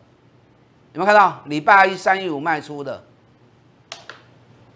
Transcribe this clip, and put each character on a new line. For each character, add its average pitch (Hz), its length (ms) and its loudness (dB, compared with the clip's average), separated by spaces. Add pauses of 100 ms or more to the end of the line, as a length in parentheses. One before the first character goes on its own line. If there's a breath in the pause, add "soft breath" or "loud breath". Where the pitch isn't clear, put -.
(920)
有 147 60 -10
没 - 20 -6
有 185 40 -2
看 208 100 4
到？ 175 300 4
礼 147 140 -6
拜 196 280 4
一 190 100 -6
三 190 260 -4
一 185 60 -6
五 147 100 -6
卖 156 220 -4
出 143 220 -14
的， 117 200 -12 (1700)